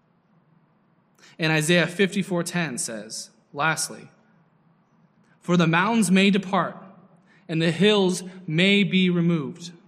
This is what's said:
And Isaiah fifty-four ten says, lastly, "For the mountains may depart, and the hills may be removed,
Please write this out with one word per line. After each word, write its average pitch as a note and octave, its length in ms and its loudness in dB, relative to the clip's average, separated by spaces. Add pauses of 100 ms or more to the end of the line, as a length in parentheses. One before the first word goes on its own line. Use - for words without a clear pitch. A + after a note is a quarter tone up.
(1400)
And D#3+ 120 0
Isaiah D#3 360 2
fifty-four F#3 560 -2
ten E3 340 -6
says, A2 540 -12 (200)
lastly, C#3+ 580 -4 (1300)
"For F3 180 0
the F3 80 4
mountains F3+ 460 2
may F#3+ 180 4
depart, F#3+ 480 -2 (680)
and D#3+ 120 -4
the E3 120 2
hills F#3 520 2 (220)
may F#3+ 380 2
be F#3 260 2
removed, E3+ 600 -2 (160)